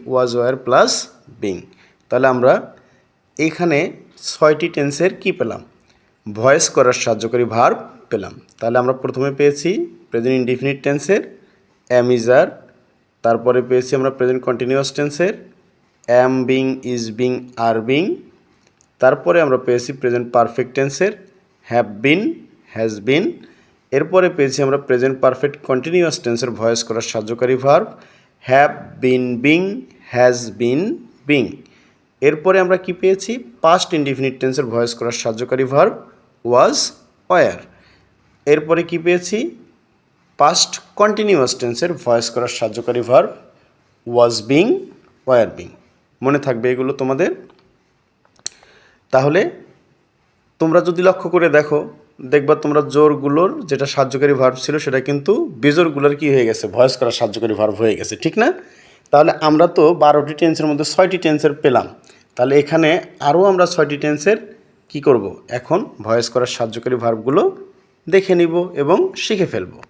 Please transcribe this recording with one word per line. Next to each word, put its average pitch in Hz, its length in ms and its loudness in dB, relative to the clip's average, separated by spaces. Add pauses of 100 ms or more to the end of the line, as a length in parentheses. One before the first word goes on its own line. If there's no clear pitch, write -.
was, 127 220 0
were 120 260 -2
প্লাস 151 520 0 (340)
being। 92 200 -6 (480)
তাহলে 127 180 2
আমরা 127 480 2 (640)
এখানে 160 520 -2 (260)
ছয়টি 156 520 0
টেন্সের 151 460 -2
কি - 160 -4
পেলাম? 110 320 -6 (680)
ভয়েস 131 360 2
করার 123 240 2
সাহায্যকারী 117 500 -2
ভার্ব 120 340 0 (320)
পেলাম। 95 300 -8 (200)
তাহলে 117 180 0
আমরা 123 160 0
প্রথমে 131 380 -4
পেয়েছি 143 540 0 (240)
প্রেজেন্ট 120 260 0
ইনডেফিনিট 131 480 -2
টেন্সের 147 540 -2 (520)
am, 123 200 2
is, 117 160 2
are, 131 220 4 (760)
তারপরে 120 400 0
পেয়েছি 127 340 0
আমরা 131 140 0
প্রেজেন্ট 127 340 -2
কন্টিনিউয়াস 127 480 -2
টেন্সের 147 420 -4 (920)
am, 131 220 0
being, 131 360 -2
is, 117 340 -8
being, 123 220 -2
are, 113 480 -4
being, 165 280 0 (840)
তারপরে 143 420 2
আমরা 131 160 2
পেয়েছি 123 360 -2
প্রেজেন্ট 120 400 -4
পারফেক্ট 120 400 0
টেন্সের 139 380 -2 (600)
have 117 340 -2
been, 190 260 2 (460)
has 107 280 -4
been, 165 260 0 (600)
এরপরে 160 380 2
পেয়েছি 139 340 -2
আমরা 135 140 0
প্রেজেন্ট 131 440 0
পারফেক্ট 135 420 0
কন্টিনিউয়াস 156 560 -2
টেন্সের 120 320 -4
ভয়েস 113 320 -2
করার 113 180 -6
সাহায্যকারী 117 540 -4
ভার্ব 143 320 2 (640)
have 139 560 2
been, 127 360 0
being, 185 400 0 (340)
has 120 460 0
been, 151 340 0 (320)
being। 127 280 0 (640)
এরপরে 156 380 2
আমরা 185 180 2
কি 180 160 -6
পেয়েছি? 190 500 -2 (180)
পাস্ট 175 320 2
ইনডেফিনিট 135 460 -2
টেন্সের 131 260 -2
ভয়েস 117 300 -2
করার 117 160 -6
সাহায্যকারী 120 520 -4
ভার্ব 147 400 2 (420)
was, 143 300 4 (540)
were। 127 300 2 (840)
এরপরে 156 380 2
কি 170 140 -6
পেয়েছি? 180 580 -2 (840)
পাস্ট - 440 0 (140)
কন্টিনিউয়াস 202 600 2
টেন্সের 123 380 -4
ভয়েস 120 360 -2
করার 120 180 -4
সাহায্যকারী 117 540 -4
ভার্ব 143 280 4 (800)
was 120 240 4 (160)
being, 180 220 4 (560)
were 117 280 4
being। - 200 -18 (460)
মনে 139 180 0
থাকবে 127 320 -2
এগুলো 127 220 -4
তোমাদের। 135 540 -4 (1600)
তাহলে 151 380 2 (1120)
তোমরা 165 220 2
যদি 175 200 -2
লক্ষ্য 180 280 0
করে 170 200 2
দেখো, 147 400 0 (320)
দেখবা 139 340 2
তোমরা 147 260 0
জোরগুলোর 147 840 0
যেটা 143 200 -2
সাহায্যকারী 135 480 0
ভার্ব 131 220 2
ছিল, 151 220 -4
সেটা 139 220 -2
কিন্তু 143 460 0
বিজোরগুলোর 143 720 2
কি 147 180 -2
হয়ে 127 120 4
গেছে? 113 220 -2
ভয়েস 131 300 2
করার 117 140 0
সাহায্যকারী 110 420 -2
ভার্ব 107 220 0
হয়ে 107 200 0
গেছে, - 200 -10
ঠিক - 220 -4
না? 262 160 2 (580)
তাহলে 151 200 6
আমরা 156 360 2
তো 165 260 4
বারোটি 147 400 2
টেন্সের 156 320 0
মধ্যে 151 180 -2
ছয়টি 185 340 0
টেন্সের 151 360 0
পেলাম। 123 340 0 (480)
তাহলে 135 240 2
এখানে 160 420 2 (180)
আরও 151 240 2
আমরা 185 220 4
ছয়টি 147 320 -2
টেন্সের 151 580 -2 (340)
কি 147 120 -10
করব? 104 460 0
এখন 165 380 -4 (160)
ভয়েস 113 280 -2
করার 123 160 -2
সাহায্যকারী 120 500 -6
ভার্বগুলো 120 640 -2 (520)
দেখে 185 260 2
নিব 175 400 0
এবং 196 400 0
শিখে 190 300 -2
ফেলব। 90 440 -8